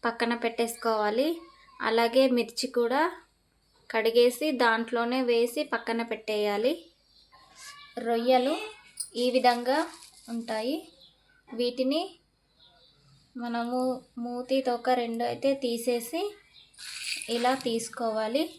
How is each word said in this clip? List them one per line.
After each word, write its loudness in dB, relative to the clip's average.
పక్కన 0
పెట్టేసుకోవాలి. 0
అలాగే 4
మిర్చి -2
కూడా 2
కడిగేసి 4
దాంట్లోనే 2
వేసి 2
పక్కన -2
పెట్టేయాలి. 0
రొయ్యలు 4
ఈ 4
విధంగా 4
ఉంటాయి. -4
వీటిని 0
మనము -2
మూతి, 0
తోక 2
రెండు -2
అయితే 0
తీసేసి -2
ఇలా 2
తీసుకోవాలి. -2